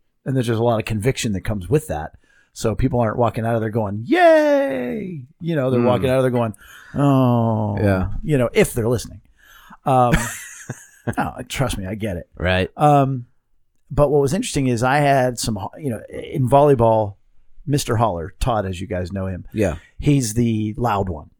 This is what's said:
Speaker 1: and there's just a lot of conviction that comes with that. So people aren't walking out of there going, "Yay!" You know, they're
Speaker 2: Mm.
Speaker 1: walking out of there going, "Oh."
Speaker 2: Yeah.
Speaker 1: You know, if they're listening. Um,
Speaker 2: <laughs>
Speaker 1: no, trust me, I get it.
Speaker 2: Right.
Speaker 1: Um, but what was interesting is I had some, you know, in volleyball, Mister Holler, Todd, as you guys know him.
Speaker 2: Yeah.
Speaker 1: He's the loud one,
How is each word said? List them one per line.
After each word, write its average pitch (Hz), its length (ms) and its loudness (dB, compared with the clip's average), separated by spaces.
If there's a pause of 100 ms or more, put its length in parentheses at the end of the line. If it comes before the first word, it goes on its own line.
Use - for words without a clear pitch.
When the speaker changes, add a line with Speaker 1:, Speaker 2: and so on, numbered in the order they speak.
(240)
Speaker 1:
and 131 100 -4
there's 123 140 0
just 113 120 0
a 113 40 0
lot 120 160 2
of - 60 -6
conviction 110 460 -2
that 92 100 -6
comes 104 260 -6
with 147 200 0
that. 78 260 -8 (380)
So 110 220 -4
people 120 260 0
aren't 113 180 0
walking 113 280 0
out 117 80 0
of 117 60 -2
there 110 100 -4
going, 107 360 -4
"Yay!" 269 1160 0 (180)
You 165 160 -4
know, 131 140 0
they're 123 100 2
Speaker 2:
Mm. 120 60 2
Speaker 1:
walking 123 240 2
out 131 60 2
of 135 60 4
there 127 80 2
going, 120 240 0 (400)
"Oh." 117 840 2
Speaker 2:
Yeah. 95 320 2 (100)
Speaker 1:
You 151 160 0
know, 120 140 2
if - 220 2
they're 113 140 -2
listening. 117 320 -4 (640)
Um, 127 300 4 (520)
Speaker 2:
<laughs> - 520 -10
Speaker 1:
no, - 180 -6 (120)
trust - 300 -2
me, 95 80 -8
I 95 80 -8
get 101 220 -6
it. - 200 -12
Speaker 2:
Right. 92 400 0
Speaker 1:
Um, 139 500 2 (640)
but 143 200 2
what 143 100 4
was 139 140 2
interesting 139 320 -2
is 117 160 0
I 131 160 2
had 135 400 2
some, 110 200 -4 (200)
you 131 120 -6
know, 107 180 -8
in - 400 -4
volleyball, 113 680 4 (520)
Mister 135 300 0
Holler, 90 440 -2
Todd, 107 260 0
as 92 140 -8
you 92 80 -8
guys 90 240 -6
know 95 140 -6
him. 90 260 -8
Speaker 2:
Yeah. 95 240 -2 (220)
Speaker 1:
He's 135 360 0
the 110 420 0
loud 101 320 -2
one, 78 320 -10